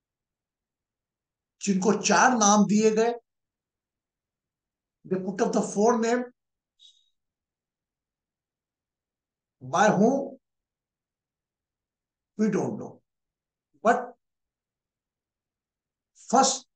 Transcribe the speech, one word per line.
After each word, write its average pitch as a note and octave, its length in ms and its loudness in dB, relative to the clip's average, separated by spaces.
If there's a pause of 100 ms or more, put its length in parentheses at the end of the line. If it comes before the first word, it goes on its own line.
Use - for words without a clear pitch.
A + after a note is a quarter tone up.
(1600)
जिनको G3 440 0
चार G3+ 240 2
नाम G#3 340 2
दिए G#3+ 260 2
गए। A3+ 240 -2 (1900)
They F#3 180 -6
put G3 160 -6
up A3 120 -2
the G#3 100 0
four A3+ 400 0
name। A#3+ 200 -2 (3500)
By E3+ 240 2
whom? A#3+ 500 0 (2000)
We A3 80 0
don't C3 280 -4
know। - 240 -16 (840)
But A#3+ 260 -2 (2250)
first - 420 2